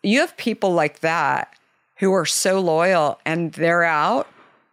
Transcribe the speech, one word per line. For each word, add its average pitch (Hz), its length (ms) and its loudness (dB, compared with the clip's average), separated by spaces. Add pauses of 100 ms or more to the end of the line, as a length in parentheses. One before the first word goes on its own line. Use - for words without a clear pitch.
you 220 160 2
have 330 180 -2
people 208 360 -2
like 151 260 0
that 156 560 -2 (420)
who 190 160 0
are 180 140 0
so 190 340 -2
loyal, 165 680 0
and 160 260 -4
they're 170 320 0
out, 165 420 0 (460)